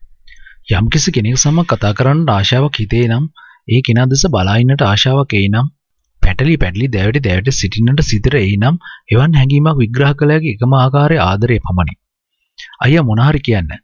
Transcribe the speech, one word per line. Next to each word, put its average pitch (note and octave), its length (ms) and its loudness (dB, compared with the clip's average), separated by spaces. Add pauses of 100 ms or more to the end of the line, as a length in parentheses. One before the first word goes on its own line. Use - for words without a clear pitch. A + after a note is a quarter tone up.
(680)
යම්කිසි A2+ 440 0
කෙනෙකු B2 280 -2
සමග E3 280 0
කතා G#2 260 -2
කරන්නට C#3+ 380 0
ආශාවක් B2 460 0
හිතේ A2+ 280 -2
නම් A#2+ 200 0 (420)
ඒ A#2+ 140 2
කෙනා A#2+ 260 2
දෙස C3+ 200 0
බලා G2+ 300 0
ඉන්නට C3 240 2
ආශාවක් C3 520 0
එයි G2 160 0
නම් A#2 180 0 (540)
පැටලි C3+ 360 2
පැටලි G2+ 300 -2
දැවටි A2 320 0
දැවටි G#2 320 -2
සිටින්නට A#2 520 0
සිතට A2 320 0
එයි G2+ 220 0
නම් B2+ 180 0 (320)
එවන් C#3+ 280 2
හැඟීමක් C#3+ 420 2
විග්‍රහ B2+ 360 0
කළ D3 200 0
හැකි D#3+ 180 -2
එකම A#2+ 220 0
ආකාරය C#3+ 460 2
ආදරය G#2 400 0
පමණි. F2+ 340 -2 (840)
අයියා D3+ 260 2
මොනා A#2 260 2
හරි D3+ 120 -2
කියන්න. F2+ 300 -2 (120)